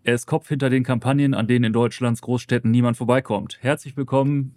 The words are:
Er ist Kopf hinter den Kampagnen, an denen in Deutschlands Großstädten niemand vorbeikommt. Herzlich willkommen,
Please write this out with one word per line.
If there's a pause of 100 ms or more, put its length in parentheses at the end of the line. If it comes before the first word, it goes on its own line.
Er
ist
Kopf
hinter
den
Kampagnen,
an
denen
in
Deutschlands
Großstädten
niemand
vorbeikommt.
Herzlich
willkommen,